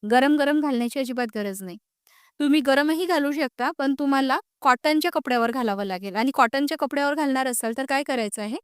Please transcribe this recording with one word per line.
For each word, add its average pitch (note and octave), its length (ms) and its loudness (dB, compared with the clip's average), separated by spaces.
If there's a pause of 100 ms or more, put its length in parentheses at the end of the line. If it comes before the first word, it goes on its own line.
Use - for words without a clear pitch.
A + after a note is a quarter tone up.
(100)
गरम C4 260 6
गरम D4 240 2
घालण्याची B3 380 -2
अजिबात B3 360 -4
गरज G3+ 280 -6
नाही. F3 140 -12 (640)
तुम्ही D4 200 4
गरमही D4 460 2
घालू D4 260 0
शकता, C#4 460 -2
पण C#4 200 0
तुम्हाला C#4 400 2 (220)
कॉटनच्या D4+ 500 2
कपड्यावर B3 400 0
घालावं A3 340 -2
लागेल. F#3+ 320 -8
आणि A#3+ 180 0
कॉटनच्या C#4 440 2
कपड्यावर C#4+ 360 0
घालणार C4+ 320 0
असाल, A#3+ 320 -4
तर C4+ 100 -4
काय C#4 140 0
करायचं A3+ 400 -4
आहे G#3+ 220 -8